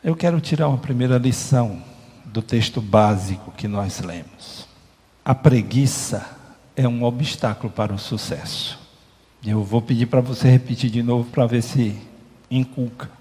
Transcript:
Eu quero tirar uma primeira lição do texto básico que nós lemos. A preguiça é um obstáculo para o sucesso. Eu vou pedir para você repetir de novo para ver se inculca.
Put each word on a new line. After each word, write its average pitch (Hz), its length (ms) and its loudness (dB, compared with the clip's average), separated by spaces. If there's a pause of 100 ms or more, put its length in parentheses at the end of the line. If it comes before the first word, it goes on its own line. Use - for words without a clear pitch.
Eu 165 140 0
quero 170 240 2
tirar 151 280 0
uma 135 100 2
primeira 127 380 0
lição 120 680 0 (440)
do 110 160 -6
texto 117 400 -2
básico 101 680 2
que - 160 -8
nós 101 320 -4
lemos. - 680 -14 (580)
A 127 100 2
preguiça 127 920 2 (500)
é 131 100 2
um 120 180 0
obstáculo 120 680 -2
para 104 220 -2
o 98 40 -6
sucesso. - 800 -8 (680)
Eu 107 160 0
vou 107 180 0
pedir 117 260 0
para 127 140 2
você 127 300 2
repetir 127 400 4
de 120 120 -2
novo 120 280 0
para 127 160 2
ver 120 160 0
se 110 340 -2 (540)
inculca. 127 580 -4 (120)